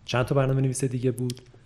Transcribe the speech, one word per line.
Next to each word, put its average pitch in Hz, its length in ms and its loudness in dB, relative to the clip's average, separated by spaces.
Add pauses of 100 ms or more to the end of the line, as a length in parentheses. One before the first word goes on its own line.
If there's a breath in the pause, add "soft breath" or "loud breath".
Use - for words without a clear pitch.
چند 123 220 0
تا 147 80 0
برنامه‌نویس 135 500 2
دیگه 127 260 0
بود؟ 123 320 -4 (240)